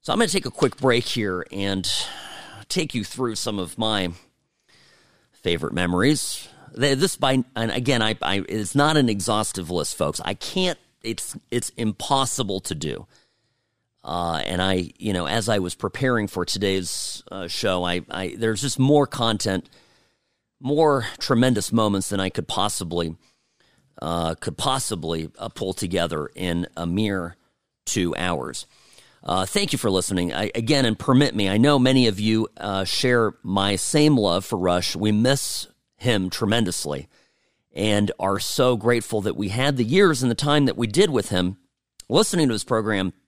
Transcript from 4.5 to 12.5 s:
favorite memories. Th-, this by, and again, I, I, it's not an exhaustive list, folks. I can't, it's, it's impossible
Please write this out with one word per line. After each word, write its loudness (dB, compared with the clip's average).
favorite -2
memories. 0
Th-, 2
this 0
by, 2
and -2
again, 0
I, 0
I, -2
it's -4
not 4
an 6
exhaustive -2
list, -4
folks. -2
I -4
can't, -4
it's, -8
it's -4
impossible -2